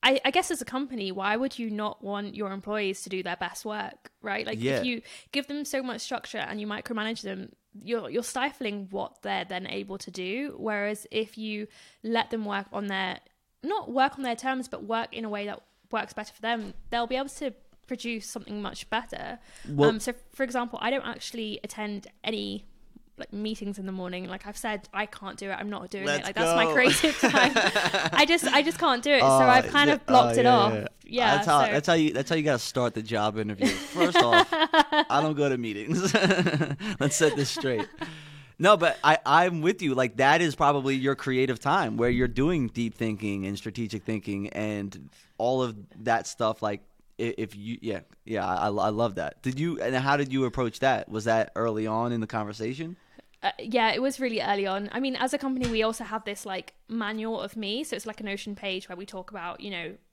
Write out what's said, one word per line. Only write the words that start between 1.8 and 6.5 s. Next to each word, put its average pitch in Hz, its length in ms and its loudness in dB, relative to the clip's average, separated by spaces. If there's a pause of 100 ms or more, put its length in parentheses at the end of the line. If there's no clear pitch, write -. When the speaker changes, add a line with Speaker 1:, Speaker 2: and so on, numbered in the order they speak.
Speaker 1:
want 202 320 -8
your 202 160 -6
employees 196 500 -4
to - 80 -14
do 185 140 -6
their 180 100 -6
best - 300 -10
work, 208 480 -10 (100)
right? 214 240 -6
Like, 220 160 -6
Speaker 2:
Yeah. - 160 0
Speaker 1:
if - 60 -2
you 240 180 -4 (300)
give 277 160 -4
them 285 160 -6
so 269 180 -4
much 233 200 -8
structure - 360 -8
and 208 220 -6